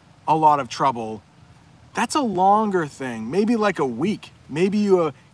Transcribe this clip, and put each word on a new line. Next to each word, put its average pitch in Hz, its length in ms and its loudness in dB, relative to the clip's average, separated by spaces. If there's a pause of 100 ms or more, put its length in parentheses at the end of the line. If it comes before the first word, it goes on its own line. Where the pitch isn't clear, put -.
(260)
a 151 80 2
lot 151 260 4
of 120 100 -8
trouble," 117 520 -4 (680)
that's - 220 -4
a 311 80 0
longer 196 640 2
thing, 120 440 -10
maybe 214 240 0
like 208 240 0
a 147 80 0
week. 135 440 -4 (180)
Maybe 185 300 0
you, 190 240 4
uh, 151 100 -2 (220)